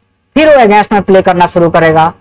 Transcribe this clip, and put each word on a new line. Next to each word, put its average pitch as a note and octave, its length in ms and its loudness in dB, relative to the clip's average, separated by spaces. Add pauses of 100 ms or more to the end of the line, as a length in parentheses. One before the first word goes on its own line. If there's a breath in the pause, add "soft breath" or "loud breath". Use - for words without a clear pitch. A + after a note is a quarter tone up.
(360)
फिर D#4 120 0
वो C#4+ 140 4
against G#3 320 0
में G3+ 80 -2
play F#3+ 200 0
करना F3 260 -2
शुरू E3+ 220 -2
करेगा, D#3+ 380 0 (140)